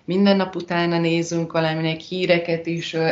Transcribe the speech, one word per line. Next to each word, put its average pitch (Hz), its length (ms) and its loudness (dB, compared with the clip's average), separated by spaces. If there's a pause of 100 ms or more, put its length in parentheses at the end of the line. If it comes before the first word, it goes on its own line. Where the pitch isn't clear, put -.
minden 196 320 4
nap 185 200 -2
utána 170 420 0
nézünk 165 540 0
valaminek, 160 480 -2
híreket 170 680 0
is, 165 280 -6
ö, 160 180 0